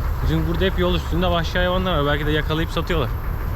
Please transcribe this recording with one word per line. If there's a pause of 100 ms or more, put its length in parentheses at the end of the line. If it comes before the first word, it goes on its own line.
(280)
Çünkü
burada
hep
yol
üstünde
vahşi
hayvanlar
var.
Belki
de
yakalayıp
satıyorlar. (480)